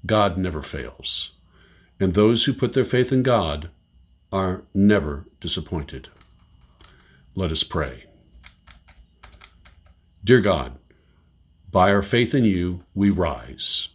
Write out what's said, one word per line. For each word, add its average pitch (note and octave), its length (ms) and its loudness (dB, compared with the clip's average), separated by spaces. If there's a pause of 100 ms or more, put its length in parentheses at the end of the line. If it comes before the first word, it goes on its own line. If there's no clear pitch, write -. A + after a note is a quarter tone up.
God G2+ 320 2
never E2+ 240 -4
fails, - 680 -6 (640)
and F#2 140 0
those A2 320 4
who C#3 80 0
put B2 200 -2
their C3 120 2
faith B2+ 260 0
in C3 140 2
God E2+ 460 -2 (600)
are F#2+ 320 -2 (100)
never F#2+ 540 2 (140)
disappointed. D#2 680 -8 (1300)
Let F#2 160 -4
us D#2 140 0
pray. C2+ 400 -8 (2250)
Dear A#2 180 6
God, C#2+ 380 -2 (960)
by F#2+ 200 4
our G2 100 2
faith A#2+ 300 0
in C3 120 2
you, F2+ 400 0 (100)
we G2+ 160 2
rise. - 840 -4